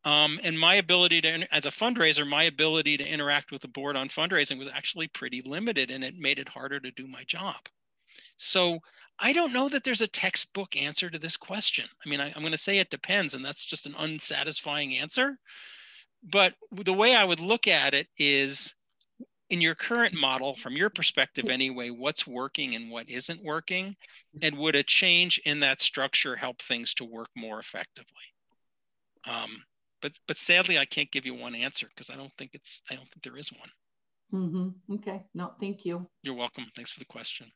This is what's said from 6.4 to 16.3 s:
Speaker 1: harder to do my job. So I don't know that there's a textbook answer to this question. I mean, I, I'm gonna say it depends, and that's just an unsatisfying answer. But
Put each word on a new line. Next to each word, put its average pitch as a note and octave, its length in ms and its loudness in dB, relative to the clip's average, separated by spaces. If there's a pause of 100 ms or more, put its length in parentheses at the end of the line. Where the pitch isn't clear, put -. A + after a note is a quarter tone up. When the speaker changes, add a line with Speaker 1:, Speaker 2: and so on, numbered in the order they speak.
Speaker 1:
harder C3+ 300 -8
to B2+ 120 -12
do C3 160 -14
my C3 180 -16
job. F#3 320 -6 (800)
So F3 420 2 (400)
I A#3+ 140 2
don't D#4+ 200 2
know B3+ 160 2
that C#4 140 -2
there's A#3+ 180 0
a G#3+ 60 2
textbook - 720 -2
answer D3+ 320 -2
to D#3+ 100 -8
this D#3+ 180 -2
question. - 500 -2 (160)
I D3+ 60 -10
mean, C#3+ 120 0
I, C#3+ 140 -4
I'm D3+ 60 -8
gonna D#3 160 -2
say G3 220 2
it F3+ 100 0
depends, F#3 460 -2
and C3 100 -8
that's D3 200 -8
just - 200 -8
an C#3+ 140 -12
unsatisfying D3 960 -4
answer. C4 420 0 (880)
But F#3 320 4 (160)